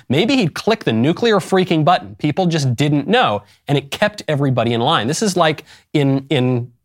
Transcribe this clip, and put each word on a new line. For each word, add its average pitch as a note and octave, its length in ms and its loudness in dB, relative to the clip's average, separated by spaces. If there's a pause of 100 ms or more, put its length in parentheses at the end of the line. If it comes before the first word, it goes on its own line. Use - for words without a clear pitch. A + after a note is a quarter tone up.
Maybe A3+ 300 2
he'd F#3 160 0
click - 320 -2
the B2+ 80 0
nuclear F3 440 2
freaking F3 460 0
button. B2 320 0
People D3+ 300 -2
just C#3+ 300 0
didn't C#3+ 320 0
know, F3+ 360 0 (240)
and C#3+ 100 0
it D3 140 -6
kept - 360 -4
everybody C3 460 0
in A2+ 60 -2
line. B2+ 280 0
This D#3 140 -4
is G3+ 140 0
like D#3+ 300 0 (260)
in, C#3 380 0
in B2+ 420 -2 (140)